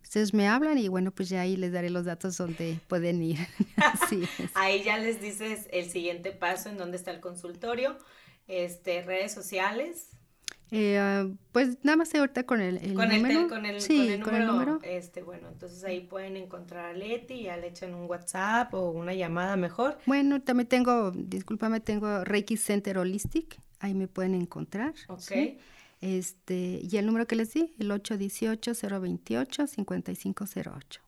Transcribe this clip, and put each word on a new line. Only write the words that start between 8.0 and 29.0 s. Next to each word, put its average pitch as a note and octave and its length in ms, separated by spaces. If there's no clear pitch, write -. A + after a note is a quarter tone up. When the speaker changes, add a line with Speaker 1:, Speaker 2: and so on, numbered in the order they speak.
Speaker 2:
este, F3 560
redes F#3 300
sociales. G#3 760
Speaker 1:
Eh, G#3 280
ah, G3 280
pues B3 300
nada D4+ 160
más E4 160
ahorita C#4 300
con A#3+ 180
el, F3+ 160
el G3 160
Speaker 2:
Con F#3+ 180
el G#3+ 100
tel-, C4 120
Speaker 1:
número. E4+ 140
Speaker 2:
con A3 180
el, G3+ 160
Speaker 1:
Sí, D4+ 160
Speaker 2:
con B3 140
el G3+ 100
Speaker 1:
con A3 140
el A3 100
Speaker 2:
número, B3 280
Speaker 1:
número. D4+ 160
Speaker 2:
este, F3+ 320
bueno, E3+ 260
entonces F3 360
ahí F3+ 160
pueden F#3+ 380
encontrar F3+ 480
a F3 80
Leti, A#3 480
ya F3 160
le F3 100
echan F3+ 260
un F3 140
WhatsApp G3 640
o F#3 180
una E3+ 220
llamada F3+ 440
mejor. F#3+ 500
Speaker 1:
Bueno, C#4 340
también B3 280
tengo, A#3+ 420
discúlpame, G3+ 680
tengo G#3 440
Reiki G3+ 320
Center G3+ 400
Holistic, F#3+ 600
ahí G3 120
me F#3+ 160
pueden F#3 260
encontrar, F3+ 600
Speaker 2:
Ok. F3+ 120
Speaker 1:
¿sí? - 380
Este, F3+ 880
y G3 80
el G#3 100
número A3+ 200
que A#3 80
les A3+ 180
di, D#4+ 280
el G#3 100
ocho G3+ 260
dieciocho, A3 580
cero G3+ 260